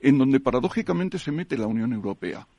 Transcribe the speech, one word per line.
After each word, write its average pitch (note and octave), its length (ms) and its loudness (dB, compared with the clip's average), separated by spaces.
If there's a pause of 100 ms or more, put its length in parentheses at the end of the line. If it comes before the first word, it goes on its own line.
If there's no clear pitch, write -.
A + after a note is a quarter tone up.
en C#3 160 6
donde C3+ 220 4
paradójicamente F3 760 -2
se D3 140 -6
mete D#3 260 -4
la G#2+ 100 -2
Unión A2+ 260 -2
Europea. G2 520 -6 (120)